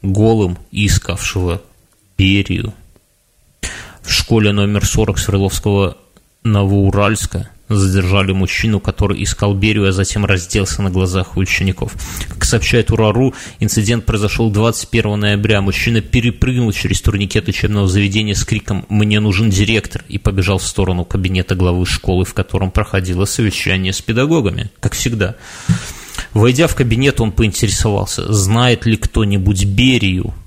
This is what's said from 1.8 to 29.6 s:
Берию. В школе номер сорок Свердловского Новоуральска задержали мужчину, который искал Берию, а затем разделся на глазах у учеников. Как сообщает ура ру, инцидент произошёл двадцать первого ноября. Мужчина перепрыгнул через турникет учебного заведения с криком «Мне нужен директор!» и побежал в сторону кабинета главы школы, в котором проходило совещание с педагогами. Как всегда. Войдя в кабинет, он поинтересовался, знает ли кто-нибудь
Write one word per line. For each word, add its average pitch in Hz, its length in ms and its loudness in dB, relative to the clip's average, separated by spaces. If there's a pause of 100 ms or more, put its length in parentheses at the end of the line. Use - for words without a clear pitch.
Берию. 98 560 0 (1300)
В - 80 -8
школе 107 400 2
номер 101 340 0
сорок 107 320 0
Свердловского 98 800 0 (460)
Новоуральска 101 1040 2 (200)
задержали 95 640 2
мужчину, 98 480 0
который 101 420 -2
искал 101 300 0
Берию, 104 340 2
а 98 60 2
затем 98 320 0
разделся 95 560 -2
на 98 80 0
глазах 92 480 -2
у - 20 -2
учеников. - 540 -2 (340)
Как - 160 -8
сообщает 117 480 2
ура 110 220 2
ру, 127 200 2 (280)
инцидент 110 440 0
произошёл 107 460 0
двадцать 110 380 0
первого 107 260 0
ноября. 104 460 0
Мужчина 104 400 0
перепрыгнул 123 720 0
через - 280 -2
турникет 101 460 0
учебного 104 400 0
заведения 101 480 2
с - 80 -2
криком 104 460 -4
«Мне 104 320 2
нужен 107 280 2
директор!» 104 600 0
и - 80 -8
побежал 98 400 0
в 92 100 -4
сторону 90 380 -2
кабинета 92 500 -2
главы 90 300 0
школы, 92 400 0
в - 80 -12
котором 95 380 -2
проходило 92 520 -2
совещание 95 680 0
с - 80 -6
педагогами. 120 680 0 (120)
Как - 120 0
всегда. 110 420 -2 (960)
Войдя 127 340 4
в - 80 0
кабинет, 123 460 2
он 107 100 0
поинтересовался, 101 1000 0
знает 113 520 2
ли 110 120 2
кто-нибудь 98 680 0